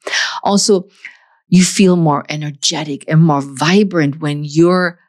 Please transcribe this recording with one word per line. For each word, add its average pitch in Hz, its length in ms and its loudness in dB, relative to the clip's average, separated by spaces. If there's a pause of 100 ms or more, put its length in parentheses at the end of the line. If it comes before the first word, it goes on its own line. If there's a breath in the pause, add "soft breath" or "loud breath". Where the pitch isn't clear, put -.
(420 loud breath)
Also, 202 460 0 (600 loud breath)
you 180 140 4
feel 180 340 2
more 151 340 0
energetic 151 800 -8
and 160 120 2
more 147 220 2
vibrant 156 800 0
when 147 220 -6
you're 170 560 0 (100)